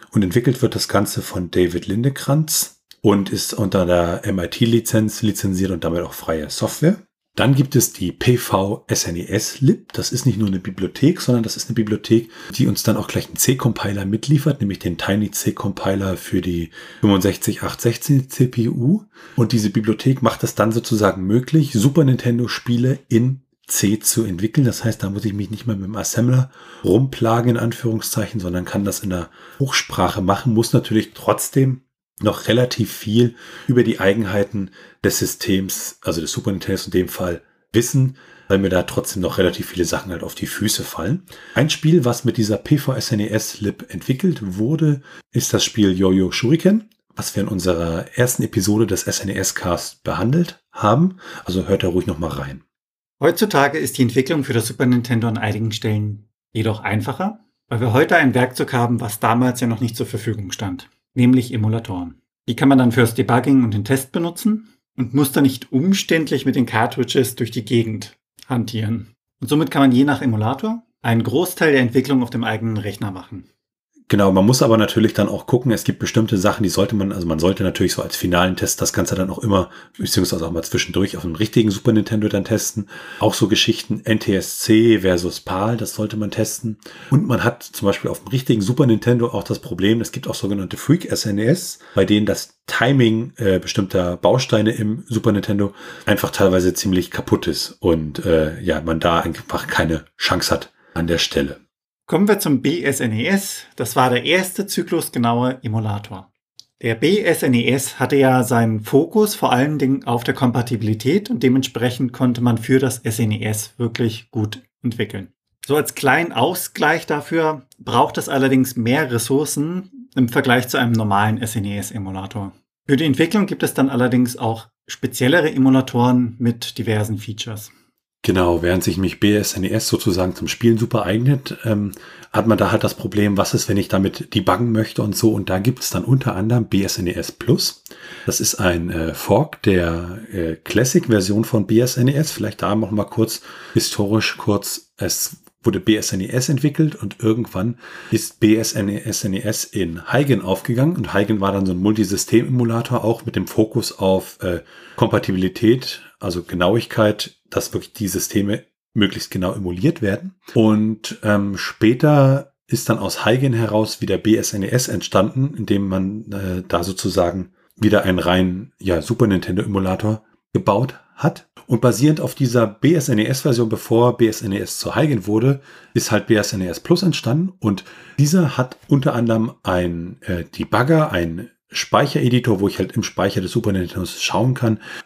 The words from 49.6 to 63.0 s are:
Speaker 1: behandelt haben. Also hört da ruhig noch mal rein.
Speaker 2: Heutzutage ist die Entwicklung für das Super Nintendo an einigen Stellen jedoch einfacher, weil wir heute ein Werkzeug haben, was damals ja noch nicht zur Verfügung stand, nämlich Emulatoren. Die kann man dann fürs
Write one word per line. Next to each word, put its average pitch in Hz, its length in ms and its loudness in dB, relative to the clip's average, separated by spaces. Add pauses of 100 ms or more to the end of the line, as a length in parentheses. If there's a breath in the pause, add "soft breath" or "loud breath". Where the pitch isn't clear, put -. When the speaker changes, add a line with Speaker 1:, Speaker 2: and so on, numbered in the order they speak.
Speaker 1:
behandelt 117 680 0
haben. 143 460 2 (260 loud breath)
Also 90 240 -4
hört 101 140 2
da 98 60 0
ruhig 87 180 0
noch 78 120 -4
mal 82 120 -4
rein. 69 320 -10 (580)
Speaker 2:
Heutzutage 156 560 2
ist 147 220 -4
die 135 40 2
Entwicklung 131 400 2
für 131 120 -4
das 113 120 0
Super - 200 -2
Nintendo 120 420 2
an 110 80 -2
einigen 107 340 -2
Stellen 104 600 -4 (240)
jedoch 110 260 -2
einfacher, 110 600 -4 (280)
weil 117 120 -4
wir 117 120 0
heute 165 240 4
ein 139 180 4
Werkzeug 127 380 0
haben, 120 300 0
was - 180 -8
damals 120 400 2
ja 127 60 0
noch 117 140 -2
nicht 117 160 -2
zur - 100 -4
Verfügung 104 460 -6
stand, 92 380 -8 (240)
nämlich 127 400 4
Emulatoren. 107 640 -4 (260)
Die 123 100 -4
kann 143 120 4
man 139 80 8
dann 123 160 4
fürs 120 220 2